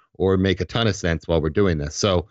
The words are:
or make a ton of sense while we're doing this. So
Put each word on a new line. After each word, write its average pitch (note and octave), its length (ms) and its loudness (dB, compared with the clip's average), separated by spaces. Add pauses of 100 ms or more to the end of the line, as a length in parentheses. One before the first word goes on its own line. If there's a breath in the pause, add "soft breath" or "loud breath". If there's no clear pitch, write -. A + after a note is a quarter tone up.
(160 soft breath)
or F#2+ 220 2
make F#2+ 240 2
a F2 40 -2
ton A#2 220 -2
of G2 80 0
sense E2 320 -2
while E2 140 2
we're D#2 80 -2
doing F2+ 300 2
this. D2 160 -8
So F#2 360 0